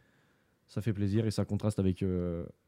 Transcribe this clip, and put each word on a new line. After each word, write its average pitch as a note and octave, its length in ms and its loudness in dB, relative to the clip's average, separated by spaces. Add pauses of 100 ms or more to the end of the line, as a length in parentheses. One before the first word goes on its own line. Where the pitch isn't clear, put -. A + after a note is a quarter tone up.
(680)
Ça - 140 -8
fait A2+ 100 0
plaisir G#2 340 2
et G#2+ 40 0
ça G2+ 140 0
contraste G#2 340 0
avec, F#2+ 240 2
euh, F2+ 420 -2 (240)